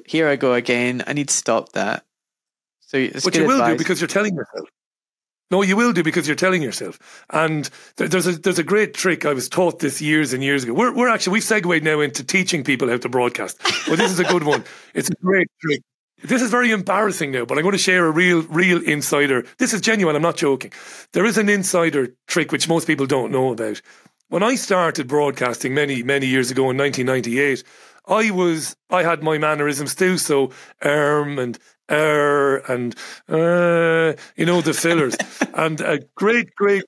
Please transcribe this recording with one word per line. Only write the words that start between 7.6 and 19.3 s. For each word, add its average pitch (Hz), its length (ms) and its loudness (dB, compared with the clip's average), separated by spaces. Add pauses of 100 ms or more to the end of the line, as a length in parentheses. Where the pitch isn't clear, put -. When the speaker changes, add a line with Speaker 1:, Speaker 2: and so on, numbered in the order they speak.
Speaker 2:
th-, 180 140 -2
there's 180 160 2
a, 180 60 2
there's 175 260 0
a 165 60 2
great 214 280 0
trick - 320 -2
I 151 80 2
was 127 160 -4
taught 180 300 0
this 143 240 -2
years 151 320 2
and 131 100 -4
years 139 180 0
ago. 120 120 -4
We're, 233 180 2
we're 247 160 2
actually, 208 260 0
we've 220 100 0
segued 180 400 0
now 156 160 2
into 143 220 -2
teaching 180 420 -2
people 131 260 0
how 123 80 0
to 123 100 -6
broadcast. 123 480 -2 (320)
But 160 80 2
this 185 160 2
is 170 60 -2
a 175 60 0
good 175 200 2
one. 139 200 0 (140)
<laughs> - 160 -20
It's - 140 -4
a 180 60 -4
great 185 340 0 (140)
trick. 147 180 -2 (420)
This 240 200 0
is 240 80 -2
very 240 220 2
embarrassing 196 580 -2
now, 127 160 -2
but 135 100 -4
I'm 156 80 0
gonna 196 140 2
share 185 260 4
a 160 60 4
real, 170 400 2
real 170 320 2
insider. 143 640 0 (120)